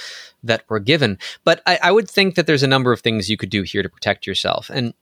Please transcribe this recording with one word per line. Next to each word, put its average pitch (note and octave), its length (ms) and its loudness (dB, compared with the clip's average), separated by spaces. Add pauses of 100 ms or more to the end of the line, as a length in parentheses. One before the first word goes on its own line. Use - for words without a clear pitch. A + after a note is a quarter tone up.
(440)
that A2+ 240 -2
were A2 100 -2
given. A2+ 400 2 (240)
But - 240 2
I, F3+ 160 2
I F3 80 2
would G3+ 180 4
think F#3+ 280 0
that E3 100 2
there's C#3+ 160 2
a C#3 60 2
number C3 240 2
of A2 80 -2
things A2 280 0
you G#2+ 80 0
could F#2+ 140 -6
do G2+ 120 0
here G2 200 -4
to F2+ 60 -8
protect - 400 -4
yourself. - 440 -4
And A#2+ 300 -4